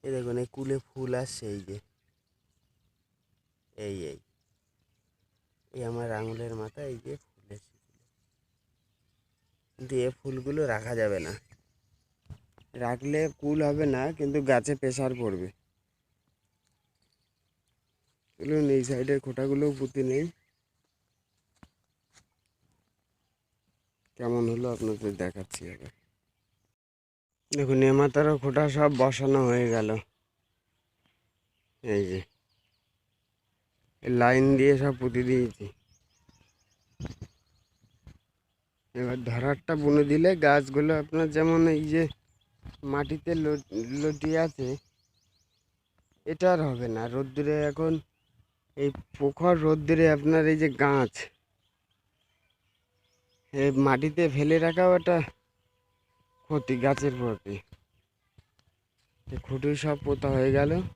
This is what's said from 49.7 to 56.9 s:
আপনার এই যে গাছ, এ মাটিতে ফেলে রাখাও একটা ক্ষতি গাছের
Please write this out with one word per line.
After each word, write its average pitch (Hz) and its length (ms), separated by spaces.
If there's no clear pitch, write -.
আপনার 156 260
এই 156 100
যে 160 60
গাছ, 139 300
এ 139 100
মাটিতে 151 360
ফেলে 147 300
রাখাও 175 340
একটা 170 180
ক্ষতি 135 240
গাছের 139 360